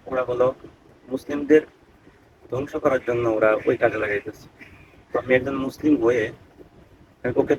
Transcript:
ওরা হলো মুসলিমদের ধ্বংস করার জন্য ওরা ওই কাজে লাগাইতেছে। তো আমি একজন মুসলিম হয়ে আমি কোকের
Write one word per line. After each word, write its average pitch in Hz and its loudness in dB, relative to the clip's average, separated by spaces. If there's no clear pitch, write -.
ওরা 127 -4
হলো 123 0
মুসলিমদের 143 2
ধ্বংস 135 -6
করার 139 0
জন্য 120 -2
ওরা 110 2
ওই 131 2
কাজে 110 0
লাগাইতেছে। - -6
তো - 0
আমি 127 0
একজন 131 0
মুসলিম 135 0
হয়ে 117 2
আমি 123 -4
কোকের 139 2